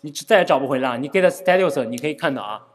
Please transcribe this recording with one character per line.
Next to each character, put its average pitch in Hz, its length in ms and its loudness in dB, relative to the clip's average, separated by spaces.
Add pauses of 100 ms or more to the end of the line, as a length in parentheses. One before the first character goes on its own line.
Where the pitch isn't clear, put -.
你 156 80 -12
再 196 300 2
也 185 40 2
找 151 140 2
不 135 80 -2
回 131 140 -2
来 127 100 -2
了。 120 80 -6
你 143 100 -6
get 185 220 2
status， 180 540 0
你 120 120 -8
可 135 100 -6
以 156 60 -2
看 147 220 -4
到 110 80 -8
啊 104 200 -10 (120)